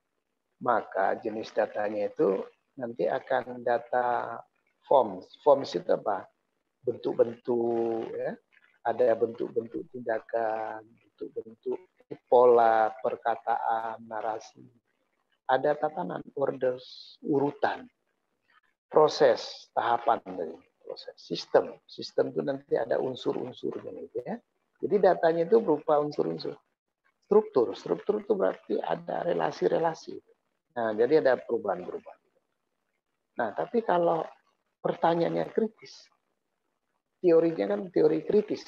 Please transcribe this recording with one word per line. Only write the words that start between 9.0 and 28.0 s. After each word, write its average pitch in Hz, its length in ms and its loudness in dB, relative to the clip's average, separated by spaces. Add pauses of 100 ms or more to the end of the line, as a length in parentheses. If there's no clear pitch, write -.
bentuk-bentuk 120 720 -4
tindakan, 110 960 -6
bentuk-bentuk - 1040 -12 (400)
pola 117 720 6
perkataan, 113 1040 -4
narasi. 113 560 -8 (880)
Ada 139 240 2
tatanan, 156 480 -6 (160)
orders, 131 800 -4
urutan, - 720 -2 (960)
proses, - 880 2
tahapan 117 480 0
dari 90 320 -8 (240)
proses, - 400 -16
sistem. - 640 0
Sistem - 480 -4
itu 151 160 -4
nanti 143 320 -4
ada 135 240 -2
unsur-unsurnya 131 880 -6 (160)
gitu - 160 -8
ya. 220 160 -8 (400)
Jadi 175 240 0
datanya 170 480 4
itu 226 80 6
berupa 151 400 2
unsur-unsur. 147 560 -4 (720)
Struktur, 131 480 2
struktur - 480 -4